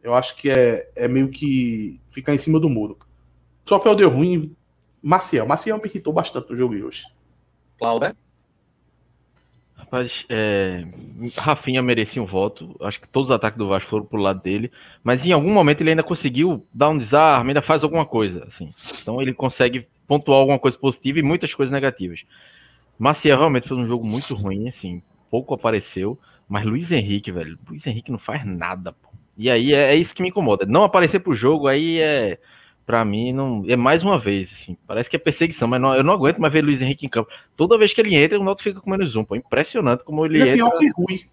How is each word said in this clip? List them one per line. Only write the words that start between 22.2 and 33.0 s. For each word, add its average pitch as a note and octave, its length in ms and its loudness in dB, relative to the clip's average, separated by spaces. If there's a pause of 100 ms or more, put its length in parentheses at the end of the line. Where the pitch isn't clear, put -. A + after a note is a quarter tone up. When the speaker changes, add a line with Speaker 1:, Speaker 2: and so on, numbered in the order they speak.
Speaker 3:
Maciel C#3+ 400 4
realmente C#3 300 2
fez C3 100 -6
um B2 80 -4
jogo A#2 200 -4
muito A#2+ 280 -6
ruim, G2+ 340 -6
assim, F2 320 -12 (300)
pouco B2+ 240 -4
apareceu. A2 640 -4 (300)
Mas G#2 160 -6
Luiz C#3+ 260 -4
Henrique, G#2 420 -2
velho, E2 260 -10 (100)
Luiz D2+ 180 -14
Henrique A2+ 240 -8
não A#2 80 -6
faz A#2+ 260 -8
nada, F#2 480 -8
pô. - 160 -20 (280)
E A2 140 -2
aí B2 220 2
é, C#3 200 4
é D3 40 6
isso E3 180 0
que - 80 -6
me F#3 60 -2
incomoda. A2 380 0
Não D3 180 4
aparecer F#3 360 2
pro F3+ 140 -2
jogo, C#3 320 2
aí D#3 320 0
é, C#3 400 0 (460)
pra A#2 200 0